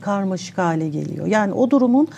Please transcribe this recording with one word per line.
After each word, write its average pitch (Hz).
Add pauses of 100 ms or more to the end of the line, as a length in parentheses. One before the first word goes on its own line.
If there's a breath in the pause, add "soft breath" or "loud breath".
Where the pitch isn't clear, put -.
karmaşık 196
hale 160
geliyor. 151
Yani 202
o 247
durumun 262 (100)